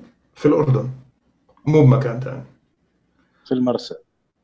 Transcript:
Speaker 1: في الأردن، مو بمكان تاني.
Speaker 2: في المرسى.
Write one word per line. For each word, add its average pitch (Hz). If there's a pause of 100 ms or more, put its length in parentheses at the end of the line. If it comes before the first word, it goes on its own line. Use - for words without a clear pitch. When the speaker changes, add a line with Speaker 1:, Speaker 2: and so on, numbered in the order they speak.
(340)
Speaker 1:
في -
الأردن، 143 (760)
مو 151
بمكان 117
تاني. - (1000)
Speaker 2:
في -
المرسى. 123 (480)